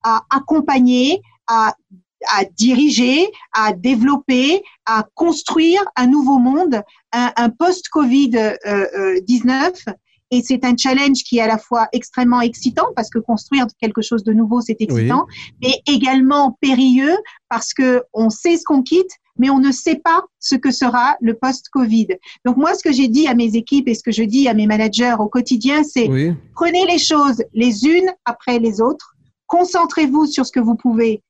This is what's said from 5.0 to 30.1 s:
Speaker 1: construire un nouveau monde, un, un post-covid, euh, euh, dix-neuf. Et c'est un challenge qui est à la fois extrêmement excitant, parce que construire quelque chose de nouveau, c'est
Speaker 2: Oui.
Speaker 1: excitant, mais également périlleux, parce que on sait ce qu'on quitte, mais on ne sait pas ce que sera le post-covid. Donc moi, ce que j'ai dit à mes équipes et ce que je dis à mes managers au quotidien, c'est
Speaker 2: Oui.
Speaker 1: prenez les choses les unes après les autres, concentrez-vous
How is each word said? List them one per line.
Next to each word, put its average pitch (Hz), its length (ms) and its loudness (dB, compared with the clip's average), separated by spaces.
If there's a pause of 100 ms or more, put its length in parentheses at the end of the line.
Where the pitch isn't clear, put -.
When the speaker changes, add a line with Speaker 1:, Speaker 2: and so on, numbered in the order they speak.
Speaker 1:
construire 330 680 0 (140)
un 247 140 2
nouveau 269 320 2
monde, 262 420 0 (300)
un, 240 240 -2
un 233 120 2
post-covid, 285 880 0
euh, 220 200 0 (100)
euh, 196 580 -2
dix-neuf. 254 600 -2 (480)
Et 247 100 2
c'est 254 220 -2
un 247 120 2
challenge 262 460 0
qui - 160 -2
est 226 40 2
à 220 40 2
la 220 120 0
fois 226 340 -2
extrêmement 247 480 0
excitant, 247 460 -2 (100)
parce 226 140 -6
que 349 100 -4
construire 247 460 -2 (140)
quelque 220 220 -4
chose 214 220 -4
de 220 80 0
nouveau, 226 280 2
c'est 226 200 -6
Speaker 2:
Oui. 220 60 -2
Speaker 1:
excitant, 131 400 0 (360)
mais 254 240 0
également 269 720 2
périlleux, 269 560 2 (320)
parce - 240 -8
que 254 300 0 (100)
on 220 160 0
sait 339 280 0
ce 330 80 -4
qu'on 277 180 2
quitte, 359 300 0 (260)
mais 262 120 2
on 269 100 2
ne 277 120 4
sait 311 240 -2
pas 330 280 0 (160)
ce - 160 0
que 262 140 0
sera 247 500 0
le 233 140 0
post-covid. 233 720 -2 (360)
Donc 247 140 2
moi, 330 160 2
ce 370 80 -8
que 320 100 0
j'ai 262 160 2
dit 285 200 2
à 247 60 0
mes 233 220 2
équipes 254 320 0
et 226 60 0
ce - 80 -8
que 233 100 -4
je 214 120 -2
dis 254 220 2
à 233 60 2
mes 214 140 2
managers 220 520 0
au 214 100 -2
quotidien, 247 560 0
c'est 254 240 -2
Speaker 2:
Oui. 143 260 0 (200)
Speaker 1:
prenez 349 320 0
les 339 120 0
choses 285 440 0 (120)
les 226 320 0
unes 359 240 2 (160)
après 240 320 -4
les 220 220 -2
autres, - 340 -4 (320)
concentrez-vous 330 800 0